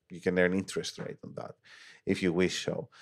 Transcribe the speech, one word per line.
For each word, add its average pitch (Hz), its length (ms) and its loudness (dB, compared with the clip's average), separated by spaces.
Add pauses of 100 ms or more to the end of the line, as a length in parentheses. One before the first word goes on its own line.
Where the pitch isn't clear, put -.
you 87 120 -16
can 90 180 2
earn 90 140 6
interest 95 460 -4
rate - 240 -10
on - 120 -14
that - 200 -10 (500)
if - 180 0
you 90 80 4
wish 87 320 2
so, - 240 -4 (140)